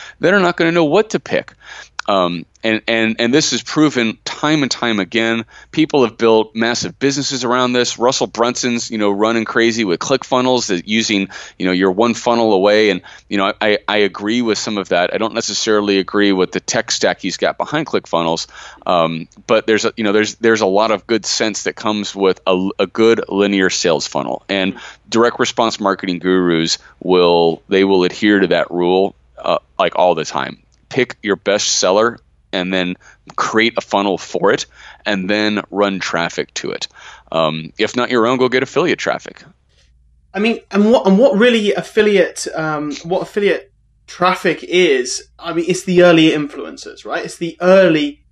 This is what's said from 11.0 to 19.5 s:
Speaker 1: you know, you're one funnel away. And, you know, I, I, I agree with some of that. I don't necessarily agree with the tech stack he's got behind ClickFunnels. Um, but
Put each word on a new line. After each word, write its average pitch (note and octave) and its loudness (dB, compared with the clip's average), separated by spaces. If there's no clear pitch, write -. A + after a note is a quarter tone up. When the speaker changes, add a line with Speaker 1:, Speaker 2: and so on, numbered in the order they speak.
Speaker 1:
you F#2 -4
know, F2+ 2
you're F#2 2
one A2+ 2
funnel A#2 0
away. G#2 4
And, F#2+ -2
you G2+ -4
know, G2 0
I, G#2 -2
I, G#2 2
I G#2 -2
agree G#2 -2
with A2 -2
some G#2+ -6
of F#2 -6
that. F2+ 0
I F#2+ -4
don't G#2+ -4
necessarily G#2 0
agree G2+ 0
with F#2 0
the A2+ -4
tech - -4
stack - -2
he's F3+ -6
got - -2
behind D3+ -4
ClickFunnels. E2 -4
Um, E2 0
but A2 2